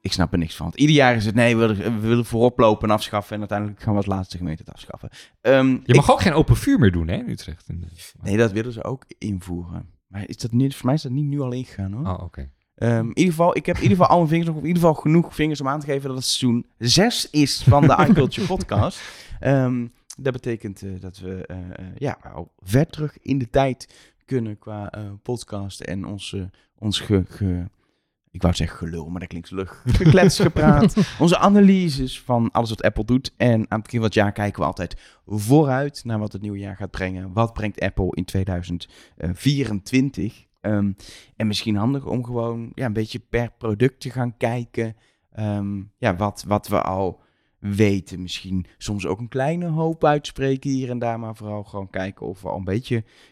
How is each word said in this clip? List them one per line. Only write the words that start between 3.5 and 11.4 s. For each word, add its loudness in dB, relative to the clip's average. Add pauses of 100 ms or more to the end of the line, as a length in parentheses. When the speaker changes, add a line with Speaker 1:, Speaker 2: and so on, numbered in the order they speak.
Speaker 1:
gaan -2
we 2
als 0
laatste -4
gemeente -8
het -20
afschaffen. -16 (320)
Ehm, 6
Speaker 2:
Je 0
Speaker 1:
ik 6
Speaker 2:
mag 8
ook 4
geen 4
open 4
vuur 2
meer 6
doen, -2
hè, -2
in -6
Utrecht? -12
In -10
de -12 (360)
Speaker 1:
Nee, -2
dat 4
willen -4
ze -12
ook -6 (140)
invoeren. -8 (180)
Maar -12
is -10
dat -8
niet, 2
voor -6
mij 2
is -2
dat -8
niet -2
nu -4